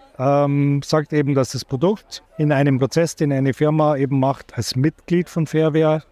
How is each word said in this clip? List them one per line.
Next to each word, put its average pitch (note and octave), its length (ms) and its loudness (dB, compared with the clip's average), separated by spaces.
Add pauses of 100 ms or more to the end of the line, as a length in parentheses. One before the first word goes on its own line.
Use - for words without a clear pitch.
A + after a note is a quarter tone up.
(180)
ähm, C#3+ 680 0
sagt D#3 300 -2
eben, D3 200 0
dass C3 180 0
das B2 120 -8
Produkt E3+ 580 -4 (140)
in D3+ 160 0
einem C#3 260 2
Prozess, D3+ 380 -2
den C#3+ 160 0
eine C3+ 220 0
Firma D3+ 420 2
eben C3+ 240 0
macht, C3 340 -2
als - 220 -6
Mitglied E3 540 -2
von E3 160 -2
Fairware D#3 640 2